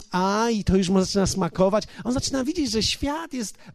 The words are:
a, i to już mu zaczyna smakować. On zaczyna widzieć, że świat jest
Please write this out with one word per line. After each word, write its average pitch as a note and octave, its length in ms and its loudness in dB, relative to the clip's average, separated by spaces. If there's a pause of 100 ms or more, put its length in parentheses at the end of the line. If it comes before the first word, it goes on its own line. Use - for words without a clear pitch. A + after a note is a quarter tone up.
(100)
a, G3+ 400 0
i G#3+ 140 0
to F#3 120 4
już F#3 120 2
mu F#3+ 120 4
zaczyna F#3+ 260 2
smakować. F#3+ 580 2 (200)
On A#3 80 -2
zaczyna C4+ 320 -2
widzieć, C#4+ 260 -2
że G#3+ 120 0
świat D4 520 -4
jest A#3 240 -8 (160)